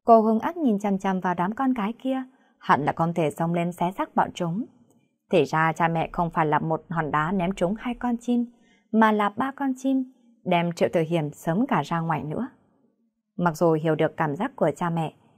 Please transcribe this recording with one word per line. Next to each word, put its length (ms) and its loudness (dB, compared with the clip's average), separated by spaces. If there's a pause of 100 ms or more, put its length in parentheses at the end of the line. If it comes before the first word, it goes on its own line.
Cô 180 8
hung 180 2
ác 180 -6
nhìn 220 2
chằm 180 0
chằm 220 -2
vào 140 -2
đám 220 -2
con 180 0
gái 260 -4
kia, 240 -4 (360)
hận 260 2
là 100 0
không 180 0
thể 180 0
xông 220 -2
lên 180 0
xé 260 -2
xác 180 -6
bọn 180 2
chúng. 320 -4 (640)
Thì 120 6
ra 300 0
cha 140 0
mẹ 240 -2
không 180 -2
phải 160 0
là 140 2
một 300 -2
hòn 220 -4
đá 200 0
ném 200 0
trúng 280 -2
hai 140 -6
con 240 -4
chim, 280 0 (460)
mà 200 6
là 180 0
ba 260 -6
con 220 -2
chim, 360 -2 (300)
đem 280 0
Triệu 220 0
Tử 80 2
Hiền 320 -2
sớm 340 -2
cả 140 0
ra 180 -2
ngoài 240 -2
nữa. 240 -6 (920)
Mặc 180 0
dù 160 4
hiểu 220 2
được 220 0
cảm 180 -2
giác 200 -6
của 200 2
cha 140 -2
mẹ, 240 -4 (240)